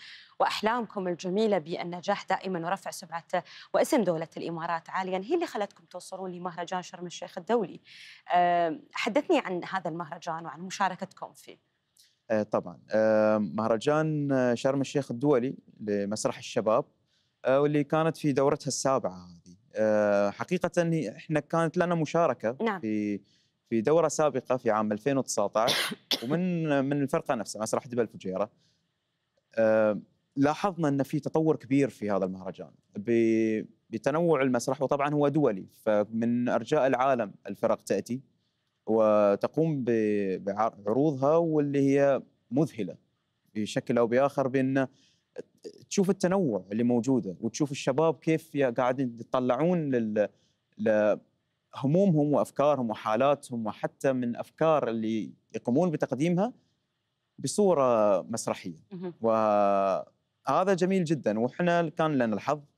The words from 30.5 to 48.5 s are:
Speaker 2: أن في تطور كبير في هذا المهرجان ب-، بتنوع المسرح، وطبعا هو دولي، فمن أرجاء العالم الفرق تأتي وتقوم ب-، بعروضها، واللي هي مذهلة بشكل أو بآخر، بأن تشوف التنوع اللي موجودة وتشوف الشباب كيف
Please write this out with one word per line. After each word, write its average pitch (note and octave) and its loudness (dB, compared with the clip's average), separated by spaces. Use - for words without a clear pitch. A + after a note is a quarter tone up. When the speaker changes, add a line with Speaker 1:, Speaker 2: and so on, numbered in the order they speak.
Speaker 2:
أن C#3 0
في C#3+ -4
تطور D#3+ 0
كبير C3 0
في G#2 -6
هذا F#2+ 0
المهرجان F#2 -8
ب-، A2+ 2
بتنوع D3 0
المسرح، C3 0
وطبعا C#3+ -2
هو D3 2
دولي، C3+ 0
فمن A2+ 0
أرجاء A#2 0
العالم B2+ 0
الفرق G#2 -2
تأتي A2+ -4
وتقوم A2 2
ب-، G#2 0
بعروضها، A2+ 0
واللي D3+ 0
هي C#3 2
مذهلة A2 -2
بشكل A#2+ -2
أو A#2+ 4
بآخر، C3+ 2
بأن C3+ 0
تشوف G3 2
التنوع F3 0
اللي A2+ -2
موجودة A#2+ 0
وتشوف A#2+ -2
الشباب C#3+ 2
كيف D#3+ -2